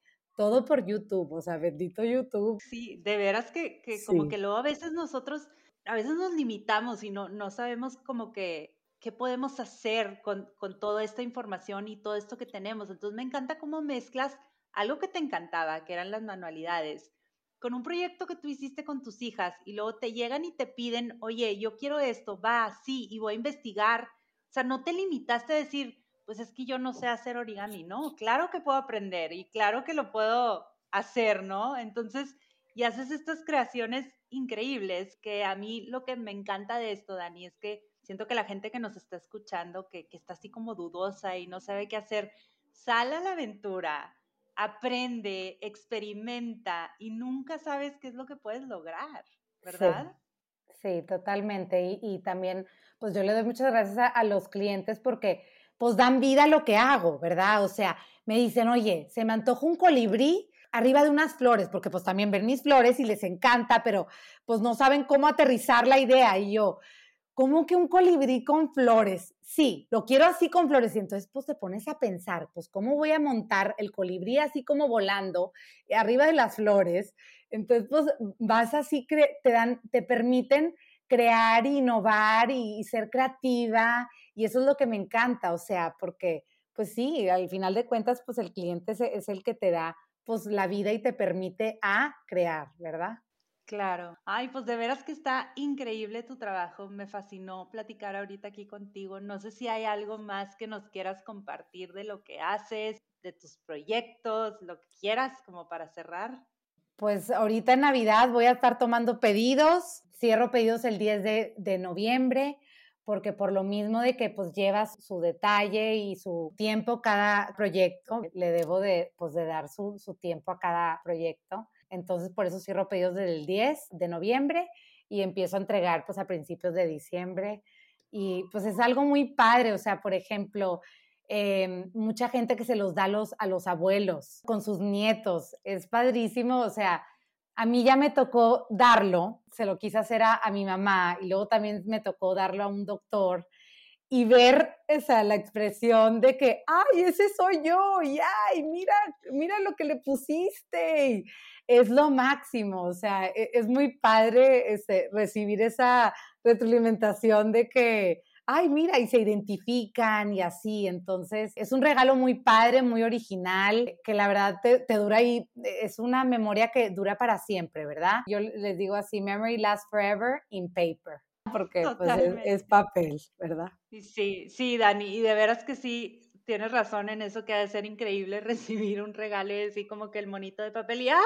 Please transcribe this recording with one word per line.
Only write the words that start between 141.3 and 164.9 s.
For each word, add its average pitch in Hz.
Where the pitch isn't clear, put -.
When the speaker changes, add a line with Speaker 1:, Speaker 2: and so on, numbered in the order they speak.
Speaker 1:
también 208
me 220
tocó 190
darlo 190
a -
un 202
doctor 190
y 247
ver, 254
o 302
sea, 226
la 208
expresión 220
de 262
que, 262
"Ay, 359
ese 370
soy 370
yo", 370
y, 285
"Ay, 320
mira, 349
mira 339
lo 392
que 330
le 294
pusiste", 311
y 196
es 240
lo 285
máximo, 247
o 175
sea, 190
e-, -
es 233
muy 262
padre, 233
este, 196
recibir 208
esa 240
retroalimentación 220
de 233
que, 214
"Ay, 320
mira", 311
y 226
se 247
identifican 208
y 190
así, 202
entonces, 185
es 214
un 262
regalo 269
muy 254
padre, 240
muy 233
original, 208
que 220
la 202
verdad 196
te, 247
te 247